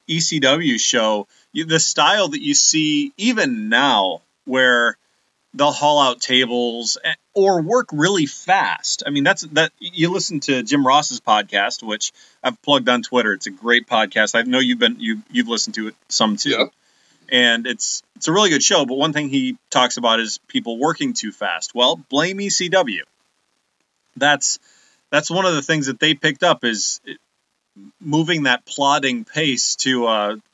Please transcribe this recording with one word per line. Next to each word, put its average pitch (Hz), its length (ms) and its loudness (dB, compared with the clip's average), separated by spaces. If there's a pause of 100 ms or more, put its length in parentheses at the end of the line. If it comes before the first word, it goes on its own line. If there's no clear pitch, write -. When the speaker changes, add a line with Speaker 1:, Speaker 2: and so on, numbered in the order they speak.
Speaker 1:
E 160 120 -2
C 160 200 -2
W 139 400 2
show, 110 480 0 (240)
you, 160 140 -6
the 160 140 2
style 170 500 2
that 143 120 -8
you 143 140 0
see 151 640 0
even 156 520 -2
now 113 520 2 (240)
where 123 520 2 (560)
they'll 143 180 2
haul 147 280 2
out 127 200 2
tables 120 880 0
a-, 160 80 -2 (220)
or 190 260 4
work 220 320 0
really 160 320 2
fast. - 800 -2
I 143 60 -4
mean, 143 120 0
that's, 185 200 0
that, 156 340 0
you 175 320 -2
listen 170 300 -4
to 131 240 -2
Jim 135 240 0
Ross's 131 340 2
podcast, 104 600 0
which 107 300 -6 (300)
I've 123 200 -4
plugged 127 260 2
on 120 140 2
Twitter. 113 300 0
It's 95 120 -8
a 104 60 -10
great 117 340 0
podcast. 110 480 0
I 117 80 2
know 123 160 0
you've 123 220 0
been, 120 200 0
you, 110 220 -4 (100)
you've 123 180 -2
listened 110 260 -4
to 110 140 -8
it - 60 -20 (140)
some 107 260 0
too. 143 140 -4
Speaker 2:
Yeah. 135 160 0 (680)
Speaker 1:
And 120 360 2
it's, - 360 -6 (120)
it's - 120 -8
a 165 60 0
really 202 160 4
good 143 120 2
show, 160 240 2
but 123 100 -6
one 147 180 0
thing 147 160 -4
he 131 280 -2 (120)
talks 127 280 2
about 113 220 2
is 110 280 -6
people 117 300 -6
working 143 360 -2
too 107 180 -6
fast. 87 420 -6
Well, 127 220 2 (140)
blame 180 320 -2
E 202 80 -4
C 180 200 -2
W. 127 340 0 (1120)
That's, 139 420 0 (520)
that's 151 200 0
one 185 140 0
of 175 80 2
the 143 80 -2
things 156 240 -2
that 131 140 -6
they 156 160 2
picked 151 280 -2
up 160 200 2
is 113 360 -4 (1000)
moving 160 440 -2
that 123 220 0
plodding 139 580 0
pace 143 540 -4
to 123 300 0
a 107 300 0 (160)